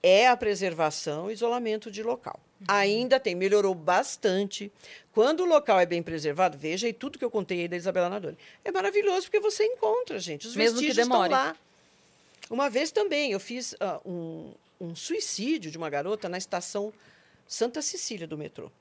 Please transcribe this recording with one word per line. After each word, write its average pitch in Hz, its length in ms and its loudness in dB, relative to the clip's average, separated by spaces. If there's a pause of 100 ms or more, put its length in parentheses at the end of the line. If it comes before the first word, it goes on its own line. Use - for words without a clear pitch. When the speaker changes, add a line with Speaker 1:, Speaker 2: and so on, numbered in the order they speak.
Speaker 1:
é 233 280 8
a 240 80 4
preservação 175 920 -2
e 220 40 -6
isolamento 226 580 -2
de 202 100 -10
local. 240 380 -6 (220)
Speaker 2:
Uhum. 190 80 -10
Speaker 1:
Ainda 214 500 4
tem, 180 160 -2
melhorou 190 400 4
bastante. 190 960 0 (400)
Quando 285 300 4
o 370 40 2
local 294 360 6
é 175 40 6
bem 170 160 -2
preservado, 160 560 0
veja 165 300 -4
aí 233 60 -2
tudo 254 260 -10
que 254 60 -4
eu 233 60 -2
contei 185 300 -2
aí 170 60 -4
da 175 80 -6
Isabela 175 340 0
Nadoni. 190 280 -8 (260)
É 403 80 -4
maravilhoso, 392 540 2
porque 427 160 2
você 415 240 0
encontra, 453 540 0
gente. 170 280 -8
Os 233 80 -10
Speaker 2:
Mesmo 226 240 2
que 285 60 0
Speaker 1:
vestígios 240 200 4
estão 240 180 4
Speaker 2:
demore. 180 100 2
Speaker 1:
lá. 277 240 2 (920)
Uma 262 200 0
vez 269 200 0
também, 294 440 2
eu 196 60 -2
fiz, 240 420 -8
ah, 185 240 -4
um, 165 480 -10 (260)
um 170 160 -10
suicídio 262 720 -4
de 156 80 -14
uma 165 120 -6
garota 175 400 -4
na 175 80 -6
estação 202 560 -6 (520)
Santa 247 360 -4
Cecília 208 460 -6
do 156 100 -8
metrô. - 440 -12